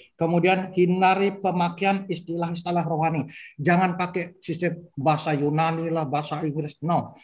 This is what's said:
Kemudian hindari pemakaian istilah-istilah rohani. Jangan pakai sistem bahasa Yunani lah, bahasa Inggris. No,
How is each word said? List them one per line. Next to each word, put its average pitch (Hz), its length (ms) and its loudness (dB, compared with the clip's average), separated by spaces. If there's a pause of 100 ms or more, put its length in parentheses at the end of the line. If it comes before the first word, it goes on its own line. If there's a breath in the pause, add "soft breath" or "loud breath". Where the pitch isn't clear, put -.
(120 loud breath)
Kemudian 180 640 2
hindari 185 640 4
pemakaian 185 640 0
istilah-istilah 170 800 -4
rohani. 160 400 0 (320 loud breath)
Jangan 180 400 4
pakai 175 480 -4
sistem 170 480 -4
bahasa 151 400 0
Yunani 160 560 0
lah, 165 160 0
bahasa 151 400 -4
Inggris. 151 400 -4
No, 156 400 -2